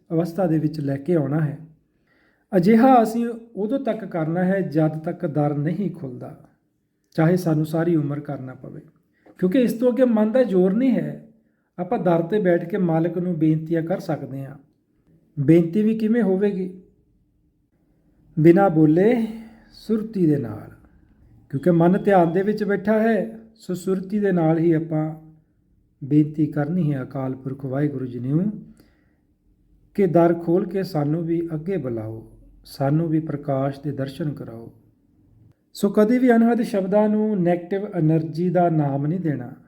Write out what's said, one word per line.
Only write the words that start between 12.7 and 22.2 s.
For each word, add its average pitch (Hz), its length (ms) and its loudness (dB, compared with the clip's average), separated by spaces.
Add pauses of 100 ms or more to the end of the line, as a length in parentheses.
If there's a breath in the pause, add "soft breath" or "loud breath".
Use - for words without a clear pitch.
ਮਾਲਕ 165 400 0
ਨੂੰ 180 200 -4
ਬੇਨਤੀਆਂ 160 440 0
ਕਰ 170 180 -4
ਸਕਦੇ 135 440 -8
ਹਾਂ। 139 120 -16 (800)
ਬੇਨਤੀ 165 460 4
ਵੀ 220 160 2
ਕਿਵੇਂ 220 240 2
ਹੋਵੇਗੀ? 190 600 -2 (1500)
ਬਿਨਾਂ 170 340 8
ਬੋਲੇ 175 560 4 (460 loud breath)
ਸੁਰਤੀ 202 540 -4
ਦੇ 151 100 4
ਨਾਲ, 110 340 -8 (800)
ਕਿਉਂਕਿ 143 200 0
ਮਨ 170 320 4
ਧਿਆਨ 175 300 4